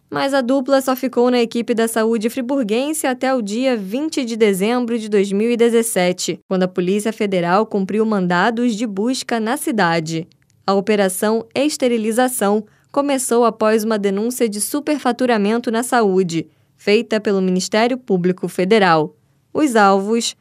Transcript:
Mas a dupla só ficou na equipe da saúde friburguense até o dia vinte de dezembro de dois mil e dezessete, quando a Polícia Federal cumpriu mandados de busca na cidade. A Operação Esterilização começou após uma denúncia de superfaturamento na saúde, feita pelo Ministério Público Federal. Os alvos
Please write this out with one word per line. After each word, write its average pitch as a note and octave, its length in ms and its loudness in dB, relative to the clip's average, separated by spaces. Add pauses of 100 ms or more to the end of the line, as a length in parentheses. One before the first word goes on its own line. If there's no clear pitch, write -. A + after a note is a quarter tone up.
Mas C#4 240 -2
a C#4 80 2
dupla C4+ 400 0
só C4 140 -2
ficou B3+ 360 0
na B3 100 2
equipe A#3 340 -2
da A3+ 140 0
saúde A3+ 420 0
friburguense C4+ 760 -2
até B3+ 280 -2
o B3 80 -2
dia A#3+ 340 -2
vinte C4 480 -4
de A3+ 120 -6
dezembro A3 600 0
de A3 100 -8
dois G3+ 240 2
mil G#3+ 180 0
e A#3+ 60 0
dezessete, G#3+ 840 0 (100)
quando F#3 140 0
a F#3 60 2
Polícia G3 440 -2
Federal F#3+ 540 0
cumpriu G#3 400 -2
mandados G#3 680 0
de A#3+ 100 -4
busca A3+ 540 -4
na A3+ 160 -2
cidade. E3 720 -2 (380)
A G3 80 0
Operação G3+ 720 0 (100)
Esterilização A#3+ 1120 0 (280)
começou C4+ 520 0
após A3 380 2
uma A3 160 0
denúncia G#3 500 -2
de G#3 120 -8
superfaturamento B3 1120 -2
na A3+ 100 0
saúde, F#3 640 0 (300)
feita A3 440 0
pelo G3 220 0
Ministério G#3+ 560 0
Público F#3 500 -2
Federal. F3+ 640 2 (380)
Os C#4+ 220 0
alvos G#3 680 2